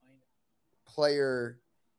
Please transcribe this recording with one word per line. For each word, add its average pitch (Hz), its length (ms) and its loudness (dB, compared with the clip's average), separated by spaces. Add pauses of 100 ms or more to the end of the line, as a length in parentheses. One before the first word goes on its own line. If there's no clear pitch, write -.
(840)
player 135 760 0 (380)